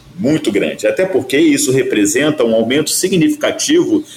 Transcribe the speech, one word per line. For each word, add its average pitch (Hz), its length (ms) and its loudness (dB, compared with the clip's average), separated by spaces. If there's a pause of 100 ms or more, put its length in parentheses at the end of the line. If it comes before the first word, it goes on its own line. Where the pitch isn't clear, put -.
(160)
muito 135 340 0
grande, 87 380 -2
até 185 180 0
porque 135 320 -2
isso 143 320 2
representa 127 720 0
um 117 100 2
aumento 117 380 0
significativo 170 1120 0 (140)